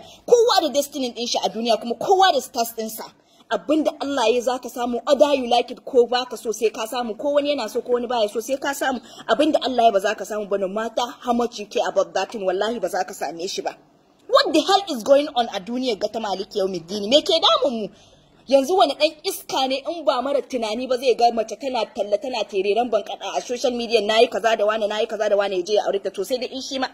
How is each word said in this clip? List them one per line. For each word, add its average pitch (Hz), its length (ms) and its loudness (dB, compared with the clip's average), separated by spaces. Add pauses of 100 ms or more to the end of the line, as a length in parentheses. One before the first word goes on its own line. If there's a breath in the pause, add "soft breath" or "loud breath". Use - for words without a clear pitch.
(280 loud breath)
Kowa 453 340 6
da 311 80 2
destiny 269 440 -2
ɗin 240 140 -6
shi - 160 -2
a 196 60 0
duniya, 220 320 0
kuma 233 140 -4
kowa 381 360 4
da 269 80 0
stars 233 380 -4
ɗin 220 120 -6
sa. 202 140 -10 (460 soft breath)
Abinda 294 400 0 (100)
Allah 285 300 0
ya 247 60 4
yi 247 60 0
za 254 180 -2
ka 240 100 -12
samu, 240 340 -4
whether 294 300 4
you 254 160 0
like 240 220 2
it - 120 -16
ko 240 220 4
ba 247 240 0
ka 233 80 -10
so 233 140 -6
sai 214 180 0
ka 226 160 -6
samu, 233 320 -6
ko 285 160 -2
wani 285 160 2
yana 254 180 -2
so 233 140 -4
ko 247 120 -2
wani 240 120 0
baya 226 240 0
so 240 100 -6
sai 269 180 -4
ka 277 160 -4
samu. 269 280 -2 (260 loud breath)
Abinda 302 380 4
Allah 247 200 2
ya 226 60 6
ba 196 80 4
za 208 140 0
ka 208 120 -8
samu 214 220 -6
ba, 202 120 0
no 190 80 -2
matter 226 400 -4 (140)
how 240 120 0
much 233 240 -2
you 208 80 -10
care 185 240 -2
about 180 240 0
that 196 180 -4
thing, 202 140 -6
wallahi 202 340 0
ba 180 80 -2
za 185 160 -4
ka 202 100 -12
same 165 340 -8
shi - 160 -8
ba. 156 120 -6 (520)
What 453 260 2
the 311 80 6
hell 370 340 0
is 220 60 -6
going 285 320 4
on 233 160 2
a 202 100 -8
duniyar 240 380 -4
ga 208 100 -2
ta 226 120 -8
Maliki 208 420 -4
Yawmiddin? 190 480 -4
Me 294 140 6
ke 359 180 0
damun 392 400 0
mu? 190 60 -6 (640 soft breath)
Yanzu 277 260 2
wani 302 200 4
ɗan 311 280 0
iska 320 460 -2
ne 269 180 -2
in 330 160 -6
ba 262 180 2
mara 277 200 0
tunani 226 480 -4
ba 254 80 0
zai 247 180 2
ga 240 160 4
mace 226 300 -2
tana 247 240 -2 (100)
talla, 208 220 -2
tana 247 260 -6
tereren 202 460 0
bankaɗa 202 480 -4
a - 40 -2
social 247 300 -2
media, 233 300 0
"Nayi 220 260 6
kaza 220 300 0
da 208 80 0
wane, 214 220 0
nayi 220 200 -2
kaza 214 220 -2
da 202 80 4
wane," 202 200 0
ya 180 60 2
je 202 100 -4
ya - 120 4
aure 196 160 0
ta. 190 80 -6
To 190 160 -4
sai 254 120 -2
dai - 140 -6
in 262 100 -10
shi 269 180 -6
ma 254 140 -2